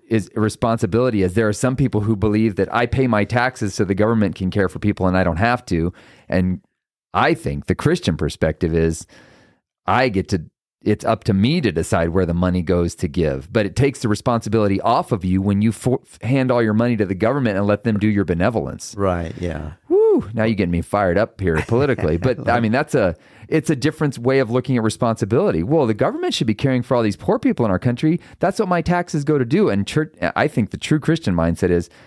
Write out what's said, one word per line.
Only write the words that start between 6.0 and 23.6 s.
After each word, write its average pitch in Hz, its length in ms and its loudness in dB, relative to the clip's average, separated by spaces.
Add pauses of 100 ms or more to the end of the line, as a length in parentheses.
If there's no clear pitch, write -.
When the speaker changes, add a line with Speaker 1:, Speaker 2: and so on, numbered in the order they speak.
Speaker 1:
And 92 340 0 (520)
I 139 220 2
think 71 320 -8
the - 80 0
Christian 143 420 0
perspective 80 560 -2
is 82 320 0 (800)
I 123 240 2
get 95 200 -2
to, 92 120 0 (420)
it's - 220 0
up 110 200 -2
to 113 100 2
me 135 260 2
to 113 100 0
decide 85 380 0
where 90 160 2
the 82 80 -2
money 90 300 0
goes 87 320 0
to - 120 -4
give. 73 460 -2
But 107 140 2
it - 80 -8
takes 139 240 0
the - 80 -4
responsibility 104 760 0
off 127 300 0
of 95 120 -2
you 92 160 2
when 101 220 0
you 113 100 2
for-, 127 300 -2 (220)
hand 127 260 0
all 120 140 2
your 110 100 0
money 117 240 2
to 104 80 0
the 92 100 -4
government 110 420 0
and 101 100 0
let 104 160 0
them 107 160 0
do 104 80 2
your 101 180 2
benevolence. 92 720 -2
Speaker 2:
Right, 87 420 -2
yeah. 78 340 -6 (140)
Speaker 1:
Woo, 381 460 2
now 113 100 0
you're 113 120 2
getting 92 160 0
me 85 100 0
fired 92 360 0
up - 220 -2
here 82 280 0
politically. 117 500 0
But, 107 320 -2
Speaker 2:
<laughs> - 0 -
Speaker 1:
I 120 100 2
mean, 113 140 0
that's 143 220 -2
a, 95 200 2 (320)
it's 156 220 0